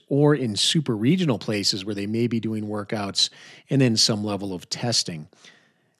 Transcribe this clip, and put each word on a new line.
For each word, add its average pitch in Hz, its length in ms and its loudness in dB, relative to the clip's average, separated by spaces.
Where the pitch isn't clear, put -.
or 147 280 6
in 123 180 -2
super 135 420 0
regional 139 400 2
places 98 480 -2
where 104 120 -6
they 101 100 -4
may 113 220 0
be 113 100 0
doing 110 300 -4
workouts 104 600 -4
and 139 120 2
then 120 160 4
some 110 260 2
level 101 320 -4
of 87 160 -12
testing. 90 560 -4